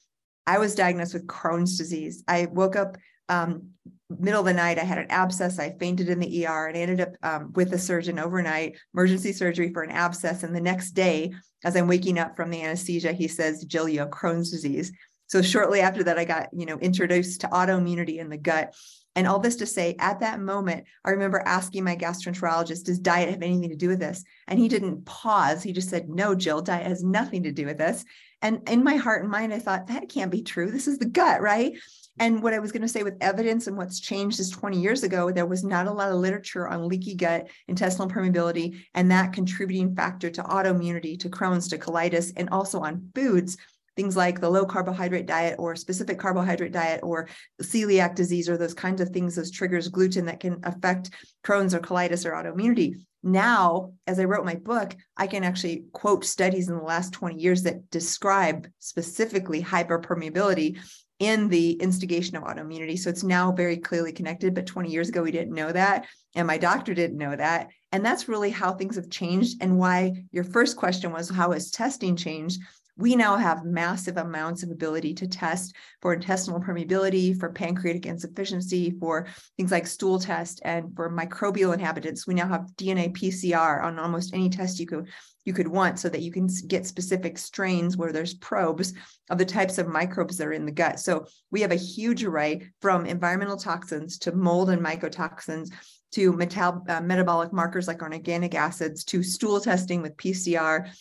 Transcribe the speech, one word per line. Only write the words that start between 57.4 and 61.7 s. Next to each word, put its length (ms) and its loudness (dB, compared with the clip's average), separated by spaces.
years 220 4
that 280 -2
describe 760 2
specifically 840 -2
hyperpermeability 1160 0
in 300 2
the 240 4